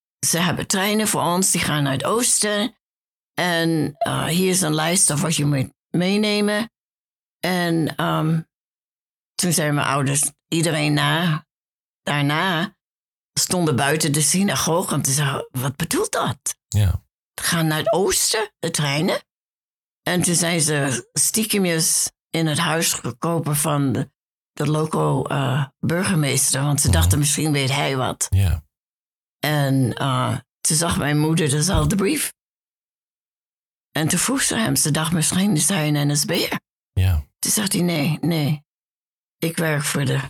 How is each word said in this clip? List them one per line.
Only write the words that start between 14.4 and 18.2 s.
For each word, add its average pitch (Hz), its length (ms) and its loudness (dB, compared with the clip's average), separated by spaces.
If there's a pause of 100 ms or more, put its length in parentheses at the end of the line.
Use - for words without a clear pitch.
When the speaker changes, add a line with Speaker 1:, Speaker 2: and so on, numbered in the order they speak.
Speaker 1:
om 147 100 0
te 135 100 0
zeggen, 139 380 -2
"Wat 127 260 -4
bedoelt 339 360 -2
dat?" - 440 -4 (120)
Speaker 2:
Ja. 101 360 0 (360)
Speaker 1:
Gaan 165 260 -2
naar 156 120 0
het - 140 -2
oosten, 285 680 0